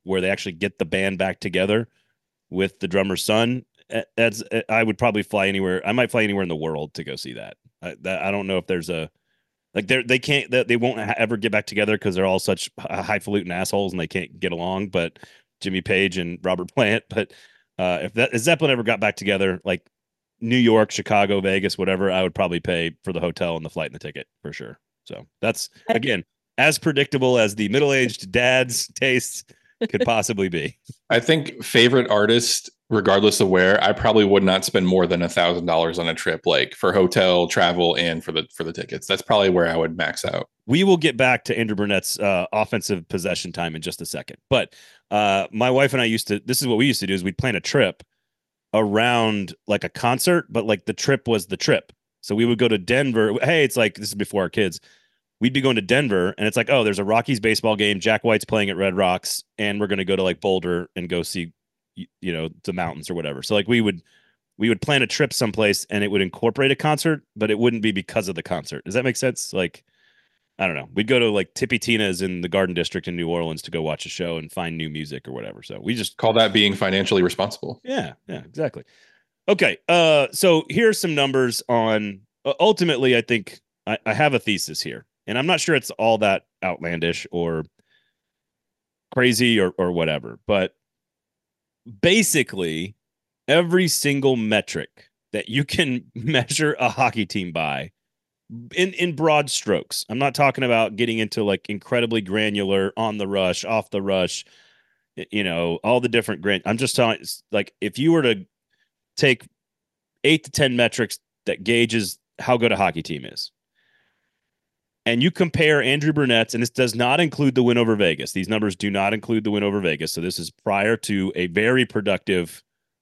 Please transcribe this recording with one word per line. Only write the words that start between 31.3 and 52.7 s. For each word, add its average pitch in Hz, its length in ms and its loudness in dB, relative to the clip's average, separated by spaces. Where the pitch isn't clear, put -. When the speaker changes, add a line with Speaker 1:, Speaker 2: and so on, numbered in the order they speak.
Speaker 3:
favorite 120 480 4
artist, 107 600 2
regardless 98 500 4
of 101 80 4
where, 92 360 4
I 101 80 4
probably 110 320 4
would 98 180 6
not 92 220 4
spend 92 240 0
more 92 180 4
than 87 160 0
a 85 60 -2
thousand 87 380 0
dollars 82 320 0
on 85 100 -2
a 80 60 -2
trip, 80 320 -4
like, 73 280 2
for 92 180 0
hotel, 90 540 4
travel, 87 500 2
and 82 280 -2
for 87 80 -8
the, 78 220 -4
for 85 100 -8
the 80 80 -6
tickets. - 340 -12
That's 95 160 -2
probably 101 280 4
where 87 180 4
I 82 80 -2
would 82 200 -2
max 78 280 -4
out. - 240 -6
Speaker 1:
We 143 180 2
will 190 120 6
get 151 200 0
back 127 280 2
to - 140 -2
Andrew 107 180 -2
Burnett's, 101 420 -2
uh, 95 340 0
offensive 101 560 -2
possession 87 440 -4
time 82 240 -6
in 80 60 -10
just 85 200 -8
a 80 40 -10
second. - 320 -12
But, 117 240 0
uh, 101 400 2
my 117 180 0
wife 131 220 4
and 131 100 0
I 117 40 2
used 113 220 -2
to, 101 120 0
this 127 200 -2
is 131 80 -4
what 117 100 2
we 127 80 4
used 131 140 0
to 98 60 -4
do, 95 80 0
is 92 80 -2
we'd 92 160 -4
plan 127 160 -2
a 87 60 -4
trip 113 420 0
around, 110 800 2
like, 101 180 0
a 90 40 -6
concert, 131 640 0
but, 113 160 -2
like, 107 200 0
the 110 60 -2
trip - 360 -2
was 110 180 0
the 92 100 -6
trip. - 360 0
So - 140 -6
we 113 100 2
would 120 140 2
go 120 100 4
to 110 100 2